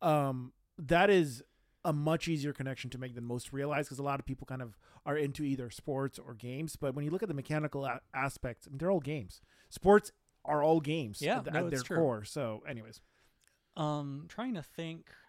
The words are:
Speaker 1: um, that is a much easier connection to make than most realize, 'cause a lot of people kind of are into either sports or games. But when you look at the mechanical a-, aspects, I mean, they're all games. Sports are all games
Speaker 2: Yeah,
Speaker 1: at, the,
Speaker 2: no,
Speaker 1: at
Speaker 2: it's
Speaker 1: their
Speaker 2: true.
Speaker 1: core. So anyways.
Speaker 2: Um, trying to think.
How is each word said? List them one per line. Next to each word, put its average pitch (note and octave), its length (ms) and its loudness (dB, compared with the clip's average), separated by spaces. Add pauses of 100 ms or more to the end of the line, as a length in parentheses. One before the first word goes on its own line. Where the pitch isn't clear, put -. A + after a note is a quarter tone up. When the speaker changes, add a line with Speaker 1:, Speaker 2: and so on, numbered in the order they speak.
Speaker 1:
um, C#3 520 0 (260)
that E3+ 320 6
is D3 320 4 (420)
a E3+ 80 0
much D#3 360 0
easier D3 240 -2
connection C3 380 -8
to B2+ 80 -12
make B2+ 180 -10
than A#2+ 80 -10
most A#2+ 280 -6
realize, C#3 360 -2
'cause B2+ 100 -10
a C#3 60 -4
lot C#3 160 -2
of - 60 -10
people C3+ 200 -8
kind C3 160 -8
of A2+ 160 -14 (260)
are C#3+ 120 0
into C#3+ 260 0
either C3+ 280 -2
sports C3+ 500 -4
or - 140 -14
games. B2+ 420 -8
But C#3 180 -2
when C#3+ 100 -4
you D3+ 60 -2
look F#3 140 -2
at G#3 40 -2
the E3+ 60 -4
mechanical D3 500 -2
a-, B2+ 160 -4 (140)
aspects, C3+ 540 -4
I - 20 -16
mean, C3+ 80 -10
they're E3 140 0
all F#3 80 4
games. C#3 400 -8 (280)
Sports G#3 440 8 (320)
are D3 180 2
all D#3+ 180 8
games D3 400 -2
Speaker 2:
Yeah, F3 180 2
Speaker 1:
at, A3+ 80 -6
the, - 40 -6
Speaker 2:
no, D#3 160 0
Speaker 1:
at E3+ 60 -2
Speaker 2:
it's C3 100 0
Speaker 1:
their - 0 -
Speaker 2:
true. E3 140 -4
Speaker 1:
core. B2+ 280 4
So A2+ 440 -4
anyways. A2 320 -12 (760)
Speaker 2:
Um, D3 520 -2
trying B3 260 -4
to E3 80 -6
think. E3 480 -10 (180)